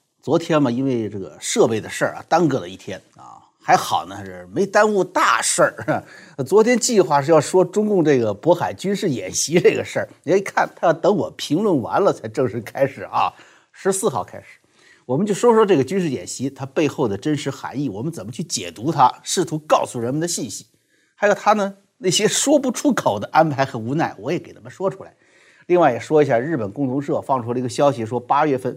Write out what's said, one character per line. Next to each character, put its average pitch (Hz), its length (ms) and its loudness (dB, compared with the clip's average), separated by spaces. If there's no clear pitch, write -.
昨 160 180 0
天 156 240 0
嘛， 123 80 0
因 131 140 -2
为 117 240 -2
这 104 100 -10
个 - 220 -12
设 185 260 2
备 110 140 -2
的 85 80 -14
事 - 160 -4
儿 80 100 -6
啊， - 140 -14
耽 170 180 4
搁 123 140 0
了 87 80 -12
一 95 80 -16
天 92 240 -12
啊。 - 180 -20
还 165 140 4
好 82 300 -2
呢， 98 180 -12
是 90 260 -14
没 151 160 -2
耽 208 280 2
误 185 100 2
大 185 380 2
事 - 200 0
儿。 117 440 0
<laughs> - 280 -18
昨 214 160 6
天 240 160 4
计 220 220 2
划 143 200 4
是 156 120 2
要 151 80 8
说 180 240 2
中 208 200 -2
共 196 180 2
这 143 140 4
个 110 160 0
渤 151 200 2
海 110 200 -2
军 196 220 -4
事 190 140 -2
演 98 200 -4
习 139 300 0
这 - 160 4
个 104 80 -4
事 - 160 -6
儿， 98 100 -6
人 175 140 2
家 202 40 2
一 - 0 -
看 190 320 -2
他 - 140 -2
要 160 60 4
等 170 200 2
我 120 180 -2
评 160 300 -2
论 175 200 2
完 101 200 -2
了 208 120 2
才 - 160 -8
正 127 180 0
式 113 140 -6
开 131 260 -2
始 104 160 -12
啊。 117 300 -2
十 - 180 -4
四 190 180 -2
号 110 140 -4
开 98 160 -14
始， - 60 -20
我 123 120 -2
们 208 100 0
就 208 60 0
说 240 200 4
说 220 120 6
这 190 100 4
个 135 80 2
军 190 160 -2
事 170 100 0
演 92 160 -6
习 131 240 -8
它 135 160 -10
背 151 220 0
后 127 220 -2
的 101 80 -2
真 151 180 -2
实 139 160 -6
含 90 260 -12
义， 139 120 -4
我 98 120 -10
们 160 80 -6
怎 98 160 -12
么 120 60 -12
去 - 100 -10
解 87 300 -8
读 107 180 -6
它， 143 320 2
试 - 220 -4
图 156 160 -4
告 - 260 2
诉 120 140 -8
人 120 140 -2
们 156 80 -2
的 175 60 -4
信 143 220 -6
息， - 160 -14
还 208 120 0
有 202 60 4
它 208 180 0
呢 202 240 0
那 185 120 -2
些 208 160 0
说 - 320 2
不 262 140 0
出 277 220 0
口 107 260 0
的 - 140 -8
安 160 160 4
排 135 160 0
和 127 120 -10
无 113 160 -6
奈， 143 240 -2
我 113 140 -8
也 170 80 -4
给 - 140 -16
他 - 80 -20
们 120 100 -18
说 185 180 -4
出 - 140 -10
来。 82 100 -20
另 175 120 4
外 143 140 6
也 113 60 -4
说 151 240 2
一 - 20 4
下， 127 140 2
日 147 180 -2
本 101 140 -6
共 143 160 -4
同 131 120 -2
社 139 220 -4
放 127 220 -2
出 120 100 -6
了 127 60 -2
一 - 20 -4
个 123 80 -4
消 143 220 2
息， 117 120 -4
说 117 160 -4
八 147 280 0
月 131 100 0
份 127 200 -6